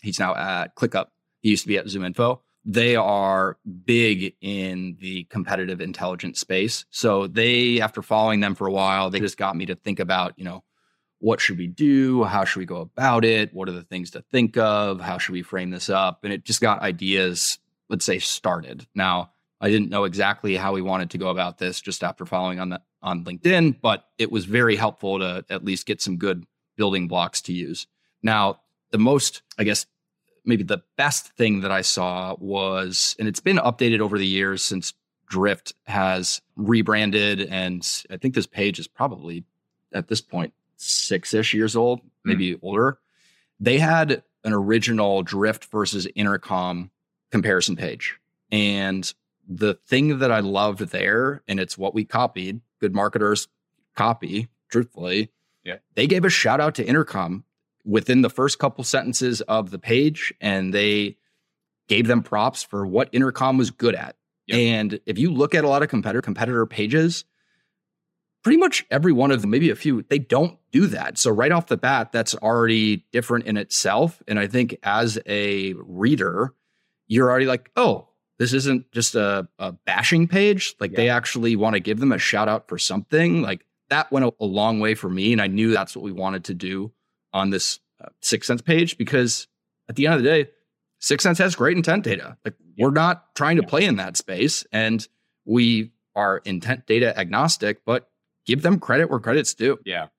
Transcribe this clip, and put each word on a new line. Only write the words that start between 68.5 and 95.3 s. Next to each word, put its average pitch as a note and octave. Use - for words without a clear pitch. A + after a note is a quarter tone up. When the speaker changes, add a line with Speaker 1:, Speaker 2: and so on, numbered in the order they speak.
Speaker 1:
much -
every D#3
one C#3
of B2
them, G2+
maybe C#3
a A2
few, B2
they C#3+
don't C#3+
do F3
that. F2+
So B2
right A#2
off E3+
the A2+
bat, B2
that's A2+
already A2
different A#2+
in G#2+
itself. G#2
And G#2
I G2+
think A#2+
as A2
a G2+
reader, G2+
you're B2
already B2+
like, B2+
"Oh, F3+
this A#2+
isn't C3
just A#2
a, G2+
a F#2+
bashing A#2
page. G3
Like, G2+
they A#2
Speaker 2:
Yeah. B2
Speaker 1:
actually A#2
wanna G#2+
give G#2
them C3+
a G#2
shout G#2
out G#2+
for F2
something." D#3
Like, G2
that D3+
went C3+
a, A#2+
a A2
long G#2
way G#2+
for G2+
me. F#2
And A2
I G2
knew G#2+
that's G2
what -
we G2
wanted F#2+
to G2
do F#2+
on G2
this, -
uh, -
Six -
Sense A#2+
page, E3+
because B2
at A#2
the C#3
end D#3+
of C3
the C3+
day, D#3
Six -
Sense F3
has F#3+
great D#3
intent E3+
data. D2+
Like, A2
Speaker 2:
Yeah. G#2+
Speaker 1:
we're C#3
not E3
trying D#3
to D3+
Speaker 2:
Yeah. -
Speaker 1:
play E3
in D#3+
that F#2
space, G2+
and A2